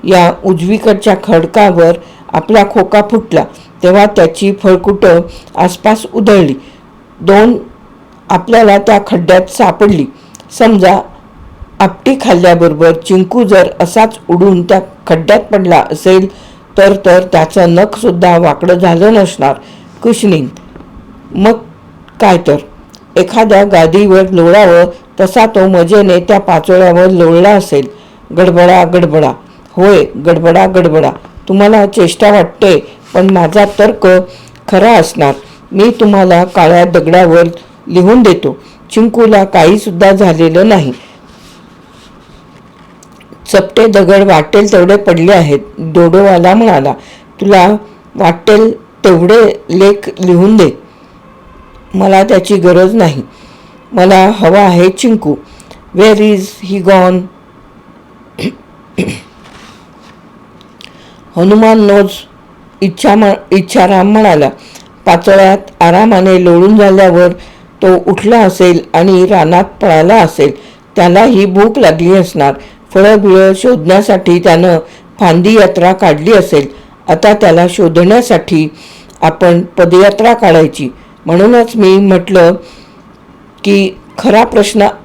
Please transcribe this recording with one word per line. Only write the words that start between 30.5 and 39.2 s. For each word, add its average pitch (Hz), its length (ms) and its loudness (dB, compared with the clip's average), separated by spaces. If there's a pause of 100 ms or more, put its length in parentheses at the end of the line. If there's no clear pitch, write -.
गडबडा. 160 440 0 (380)
तुम्हाला 202 380 2
चेष्टा 202 440 0
वाटते, 196 560 0 (280)
पण 190 160 0
माझा 185 340 0 (140)
तर्क 208 300 0 (600)
खरा 202 240 0
असणार. 160 420 0 (380)
मी 208 180 0
तुम्हाला 196 540 0
काळ्या 175 400 0
दगडावर 170 600 2 (440)
लिहून 190 340 2
देतो, 160 360 0 (320)
चिंकूला 220 540 0